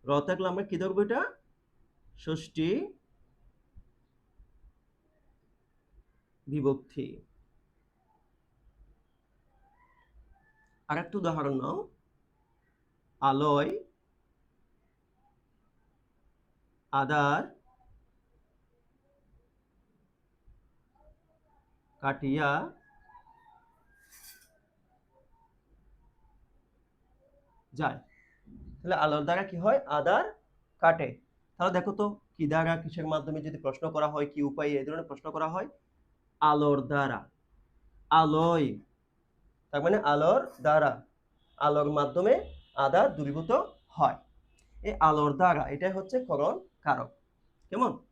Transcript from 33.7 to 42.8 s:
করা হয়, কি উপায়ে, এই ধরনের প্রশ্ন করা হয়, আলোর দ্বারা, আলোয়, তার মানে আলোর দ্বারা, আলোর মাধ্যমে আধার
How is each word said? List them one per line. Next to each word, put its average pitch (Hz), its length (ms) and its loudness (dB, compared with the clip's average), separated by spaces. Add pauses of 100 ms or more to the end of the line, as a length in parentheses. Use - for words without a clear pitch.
করা 151 180 0
হয়, 147 180 -2
কি 143 160 -6
উপায়ে, 143 360 -2
এই 135 80 -2
ধরনের 160 180 -8
প্রশ্ন 151 260 -12
করা 160 180 -4
হয়, 190 200 -6 (720)
আলোর 147 400 4
দ্বারা, 135 500 -4 (800)
আলোয়, 160 680 4 (920)
তার 143 120 -2
মানে 175 140 4
আলোর 156 640 2
দ্বারা, 151 460 2 (500)
আলোর 147 340 2
মাধ্যমে 151 440 2 (400)
আধার 175 420 2